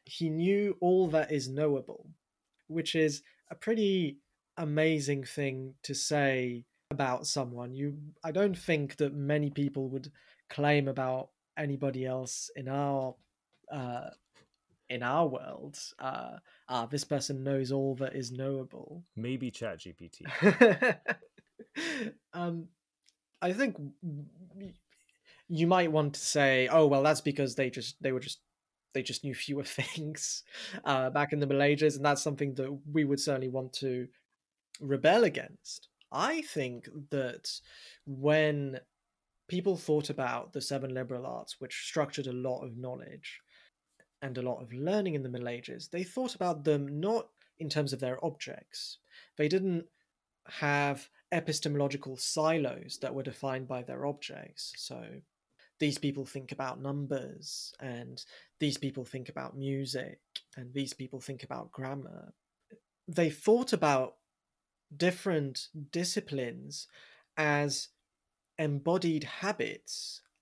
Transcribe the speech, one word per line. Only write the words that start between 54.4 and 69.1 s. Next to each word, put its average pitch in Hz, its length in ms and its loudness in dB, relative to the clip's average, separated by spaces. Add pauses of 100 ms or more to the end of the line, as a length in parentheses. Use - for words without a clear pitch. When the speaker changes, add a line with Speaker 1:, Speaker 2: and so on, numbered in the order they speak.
Speaker 1:
So - 260 -10 (800)
these 147 160 2
people 139 260 -2
think 135 280 -12
about 131 280 -6
numbers, 139 1000 -6
and 127 440 -10 (360)
these 143 180 0
people 135 260 -6
think 127 240 -10
about 131 280 -10
music, 135 640 -6 (360)
and 123 160 -14
these 139 200 -4
people 131 280 -12
think 131 220 -10
about 127 300 -10
grammar. 131 640 -10 (760)
They 165 220 2
thought 233 420 4
about 143 420 4 (800)
different 151 720 0 (220)
disciplines 143 960 -4 (500)
as 147 520 2 (720)
embodied 156 640 2